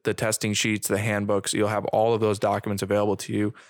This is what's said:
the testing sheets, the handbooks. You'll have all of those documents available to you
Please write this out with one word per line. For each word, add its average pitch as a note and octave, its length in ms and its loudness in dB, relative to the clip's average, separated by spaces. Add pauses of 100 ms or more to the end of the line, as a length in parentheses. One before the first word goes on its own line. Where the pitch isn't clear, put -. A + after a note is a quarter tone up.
the G#2+ 100 0
testing A2 400 -2
sheets, G#2+ 340 0
the A#2 120 0
handbooks. G#2 520 0
You'll G#2 180 0
have G#2 160 -2
all A2+ 280 2
of A2 80 0
those G#2+ 160 2
documents G2+ 460 0
available G2+ 340 2
to - 160 -8
you G#2 200 0 (160)